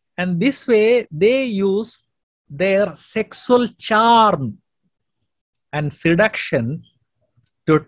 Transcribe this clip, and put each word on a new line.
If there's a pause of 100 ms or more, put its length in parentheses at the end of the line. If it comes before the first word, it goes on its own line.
(180)
And
this
way,
they
use (480)
their
sexual (120)
charm (1120)
and
seduction (800)
to